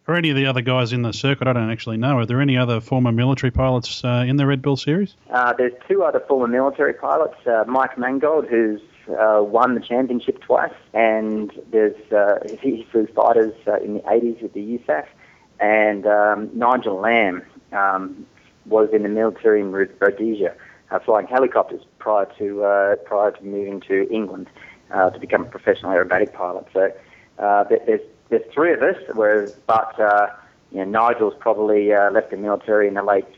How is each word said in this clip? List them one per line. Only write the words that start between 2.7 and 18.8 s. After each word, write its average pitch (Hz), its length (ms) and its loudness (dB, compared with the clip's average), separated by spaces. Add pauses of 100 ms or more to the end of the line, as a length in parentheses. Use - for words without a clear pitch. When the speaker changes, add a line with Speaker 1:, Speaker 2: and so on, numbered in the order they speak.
Speaker 1:
former 123 320 0
military 127 380 0
pilots, 127 520 -2
uh, 123 240 0
in 135 100 0
the 139 100 2
Red 135 160 0
Bull 139 160 0
series? 185 360 -2 (160)
Speaker 2:
Uh, 123 220 2
there's 123 220 0 (120)
two 196 160 0
other 139 180 2
former 131 280 0
military 139 460 0
pilots, 151 420 -2 (100)
uh, 113 200 2
Mike 127 320 0
Mangold, 139 480 0
who's, 110 340 0 (300)
uh, 107 320 4
won 117 320 2
the 113 80 -2
championship 120 580 -2
twice, - 320 0 (220)
and 110 580 0 (200)
there's, 107 220 2 (160)
uh, 104 280 2 (240)
he, 127 140 -2
he 113 140 -10
flew 110 180 0
fighters, 113 440 2 (140)
uh, 104 140 0
in 104 140 -6
the - 160 -6
eighties 117 300 0
with 110 140 -12
the 101 80 -8
U 120 260 -8
S - 0 -
A 151 120 -2
F, - 80 -12 (520)
and, 107 460 2
um, 104 480 2
Nigel 117 440 0
Lamb, 104 440 0 (300)
um, 95 520 -4 (400)
was 107 300 2